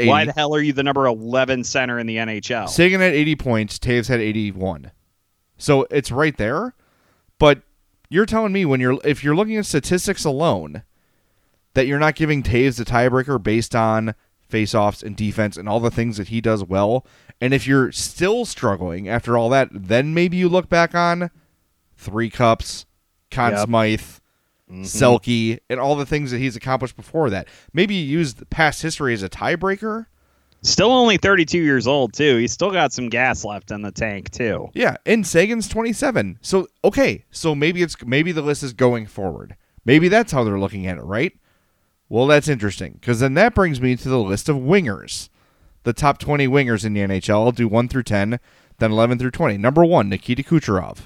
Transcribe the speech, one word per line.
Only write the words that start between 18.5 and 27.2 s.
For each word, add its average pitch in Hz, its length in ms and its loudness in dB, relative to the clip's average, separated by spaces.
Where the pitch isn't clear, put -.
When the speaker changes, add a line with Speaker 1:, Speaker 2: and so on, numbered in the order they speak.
Speaker 2:
after 120 280 -2
all 117 120 0
that, 135 220 2
then 117 420 -2
maybe 175 240 0
you 180 100 2
look 175 220 0
back 170 240 2
on 175 380 -2
three 110 320 -4
cups, - 560 0
Conn 120 220 0
Speaker 1:
Yep. 104 120 0
Speaker 2:
Smythe, 110 360 2
Speaker 1:
Mm-hmm. 92 120 -16
Speaker 2:
Selke, 117 760 2
and 127 100 -4
all 139 160 0
the 143 100 -4
things 147 260 -4
that 123 60 -4
he's 127 180 -4
accomplished 127 400 -6
before 147 360 -4